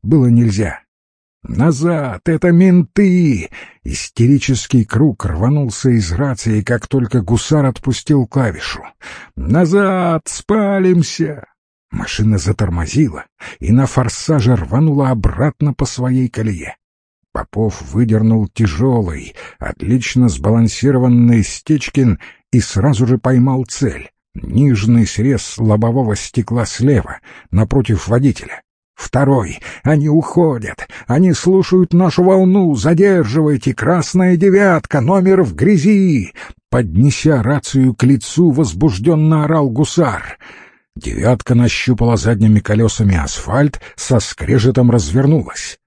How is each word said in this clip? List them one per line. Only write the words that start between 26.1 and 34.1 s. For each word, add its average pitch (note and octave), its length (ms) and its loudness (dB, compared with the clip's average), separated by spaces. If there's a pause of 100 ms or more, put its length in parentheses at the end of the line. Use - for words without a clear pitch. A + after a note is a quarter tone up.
стекла A#2 500 -4
слева, - 540 -2 (320)
напротив A2 560 0
водителя. A#2+ 560 -2 (320)
«Второй! C3+ 640 -2 (240)
Они D3+ 260 2
уходят! D3+ 760 -2 (180)
Они E3+ 280 2
слушают F#3 600 2
нашу F3+ 300 2
волну! F#3 520 4
Задерживайте! D#3 1000 0
Красная F3 600 0